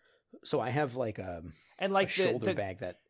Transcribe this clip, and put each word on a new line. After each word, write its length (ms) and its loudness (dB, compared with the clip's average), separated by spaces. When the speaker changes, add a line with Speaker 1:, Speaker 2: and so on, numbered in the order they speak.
Speaker 1:
so 160 0
I 100 -2
have, 260 0
like, 220 -2
a, 240 -8
Speaker 2:
And, 140 -2
like, 160 4
Speaker 1:
a 80 -2
Speaker 2:
the, 80 4
Speaker 1:
shoulder 220 2
Speaker 2:
the, 80 2
Speaker 1:
bag 260 -2
that 300 -8